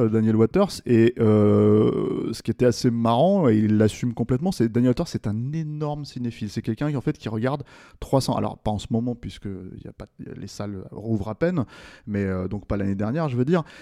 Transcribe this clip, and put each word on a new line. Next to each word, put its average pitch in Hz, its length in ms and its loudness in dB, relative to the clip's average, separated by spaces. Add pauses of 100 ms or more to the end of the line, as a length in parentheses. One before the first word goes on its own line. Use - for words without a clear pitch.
euh, 113 60 4
Daniel 110 260 2
Waters, 135 500 2
et, 117 340 6
euh, 107 1120 4
ce - 100 -14
qui - 80 -4
était 123 160 2
assez 120 240 0
marrant, 123 580 2
et 110 80 4
il 107 220 4
l'assume 113 340 0
complètement, 131 380 -2
c'est 117 200 0
Daniel 120 200 2
Waters, 165 160 -2
c'est - 180 -6
un 113 280 -4
énorme 151 520 -6
cinéphile. 117 460 -8
C'est 113 100 -8
quelqu'un 127 300 -4
qui, 143 60 -2
en 117 40 -4
fait, - 160 -4
qui - 120 -10
regarde 127 340 -4 (360)
trois - 220 2
cents, 127 140 -2
alors 104 240 -4
pas - 100 -4
en 107 80 -2
ce 101 140 -10
moment, 120 240 -2
puisque - 300 -12
y 92 420 -12
a - 60 -16
pas, - 120 -16 (180)
y - 60 -14
a, - 100 -12
les 92 60 -12
salles 101 460 -10
rouvrent 110 380 -4
à 107 60 -6
peine, 165 300 0 (400)
mais, 101 200 -2
euh, 92 220 -2
donc 101 200 -8
pas 104 100 -2
l'année 98 160 0
dernière, 113 340 -2
je 123 80 -4
veux 123 100 2
dire, 165 180 2 (180)